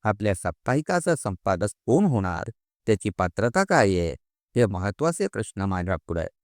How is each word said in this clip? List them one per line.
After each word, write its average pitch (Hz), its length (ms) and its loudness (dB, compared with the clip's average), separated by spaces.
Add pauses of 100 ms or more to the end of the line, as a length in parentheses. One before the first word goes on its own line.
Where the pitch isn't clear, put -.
आपल्या 104 320 0
साप्ताहिकाचा 151 800 -2
संपादक 95 520 -2 (180)
कोण 165 200 4
होणार, 98 460 -2 (340)
त्याची 107 240 0
पात्रता 107 540 0
काय 104 360 4
आहे, 80 140 -2 (420)
हे 120 100 4
महत्त्वाचे 107 640 -2
प्रश्न - 340 -8
माझ्यापुढे 92 580 -4
आहे. - 100 -6 (140)